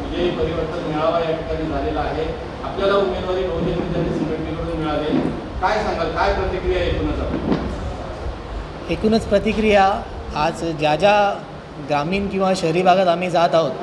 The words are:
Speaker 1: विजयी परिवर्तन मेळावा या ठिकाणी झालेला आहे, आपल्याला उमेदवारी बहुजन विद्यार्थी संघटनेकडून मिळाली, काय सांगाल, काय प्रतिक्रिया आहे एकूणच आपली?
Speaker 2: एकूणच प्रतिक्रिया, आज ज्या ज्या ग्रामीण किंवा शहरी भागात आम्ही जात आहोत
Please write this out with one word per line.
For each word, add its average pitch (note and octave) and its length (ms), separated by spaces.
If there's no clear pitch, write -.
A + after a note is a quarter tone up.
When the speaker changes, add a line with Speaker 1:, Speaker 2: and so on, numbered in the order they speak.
Speaker 1:
विजयी F3 180
परिवर्तन D#3+ 640
मेळावा D#3+ 280
या D#3+ 120
ठिकाणी D#3+ 380
झालेला D3+ 300
आहे, D3 240
आपल्याला G3 320
उमेदवारी F#3 480
बहुजन E3+ 220
विद्यार्थी E3+ 500
संघटनेकडून D#3+ 640
मिळाली, D3+ 420
काय G#3 220
सांगाल, E3+ 240
काय F3 260
प्रतिक्रिया F3+ 460
आहे E3+ 100
एकूणच D#3 300
आपली? - 200
Speaker 2:
एकूणच A3 320
प्रतिक्रिया, G3+ 760
आज D#3+ 280
ज्या D3+ 320
ज्या G3+ 480
ग्रामीण E3+ 380
किंवा F#3+ 280
शहरी F3 260
भागात F#3 260
आम्ही F3 220
जात E3+ 240
आहोत E3 180